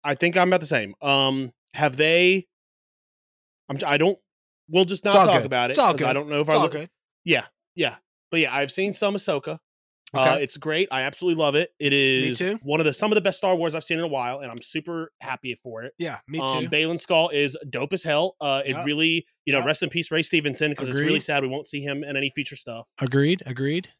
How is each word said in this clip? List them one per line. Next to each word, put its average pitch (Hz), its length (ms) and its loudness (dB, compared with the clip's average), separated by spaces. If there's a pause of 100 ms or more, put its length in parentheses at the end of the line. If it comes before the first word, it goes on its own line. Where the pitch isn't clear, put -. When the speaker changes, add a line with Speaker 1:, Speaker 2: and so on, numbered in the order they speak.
Speaker 1:
I 147 100 0
think 170 220 2
I'm 180 120 4
about 185 120 4
the 156 60 -8
same. 110 360 -2
Um, 135 500 0 (220)
have 139 220 0
they, 175 500 4 (1200)
I'm, 143 160 -6
I 147 140 2
don't, 180 200 2 (520)
we'll 180 160 4
just 185 180 -6
not 208 60 2
Speaker 2:
It's 202 80 8
all 190 80 10
Speaker 1:
talk 190 160 6
Speaker 2:
good. 110 40 -4
Speaker 1:
about 123 240 2
it, - 20 -2
Speaker 2:
It's 139 60 2
all 226 140 6
Speaker 1:
'cause 147 100 -2
I 131 80 2
Speaker 2:
good. - 40 2
Speaker 1:
don't 147 160 -2
know 147 100 0
if 147 80 0
Speaker 2:
It's - 60 -2
Speaker 1:
I - 20 -
Speaker 2:
all 185 60 6
Speaker 1:
look 156 100 0
Speaker 2:
good. 151 160 -10 (360)
Speaker 1:
Yeah, 139 220 0 (280)
yeah. 135 220 -2 (340)
But 165 100 0
yeah, 131 140 -2
I've 139 180 -2
seen 196 220 -2
some 202 200 -2
Ahsoka. 160 440 -4 (560)
Uh, 131 80 0
Speaker 2:
Okay. 143 220 4
Speaker 1:
it's - 120 -2
great. 156 340 -2
I 131 120 -2
absolutely 160 400 -2
love 143 120 2
it. 165 240 0
It 147 140 0
Speaker 2:
Me 135 380 4
Speaker 1:
is 120 80 -4
Speaker 2:
too. 190 240 -2
Speaker 1:
one 143 180 -2
of 156 60 2
the, - 80 2
some 214 180 0
of 214 40 2
the 208 40 4
best 185 160 -2
Star 185 180 2
Wars 165 200 -2
I've 160 100 -6
seen 165 140 -2
in 165 60 -2
a 170 40 -4
while, 131 300 -4
and 135 120 -12
I'm 117 120 -12
super 160 580 -8
happy 127 420 -8
for 113 200 -12
it. 131 160 -14
Speaker 2:
Yeah, 156 280 -8
me 147 140 -8
Speaker 1:
Um, 131 240 0
Speaker 2:
too. 127 60 -8
Speaker 1:
Baylan 160 240 0
Skoll 165 360 2
is 147 280 -2 (100)
dope 131 240 -6
as 190 120 -4
hell. 160 360 0
Uh, 143 240 0
it 135 120 -2
Speaker 2:
Yep. 143 100 -6
Speaker 1:
really, 160 400 0 (180)
you 143 80 0
know, 139 60 4
Speaker 2:
Yep. 123 80 0
Speaker 1:
rest 156 160 0
in 170 80 -4
peace, 170 200 -4
Ray 165 120 0
Stevenson, 147 520 0
'cause 139 140 -6
it's 127 120 -4
really 151 160 0
Speaker 2:
Agreed. 147 40 0
Speaker 1:
sad 143 220 -2
we 131 80 -2
won't 139 180 -8
see 143 140 -8
him 143 200 -6
in 143 140 -8
any 135 140 -2
future 139 260 -10
stuff. 117 300 -14 (120)
Speaker 2:
Agreed, 139 460 2
agreed. 139 560 -6